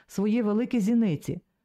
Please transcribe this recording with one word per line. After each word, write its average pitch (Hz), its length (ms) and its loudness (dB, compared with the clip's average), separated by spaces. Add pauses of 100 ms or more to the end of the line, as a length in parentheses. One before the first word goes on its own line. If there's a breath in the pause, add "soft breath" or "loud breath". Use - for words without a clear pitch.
свої 214 340 0
великі 220 380 0
зіниці. 196 640 0 (240)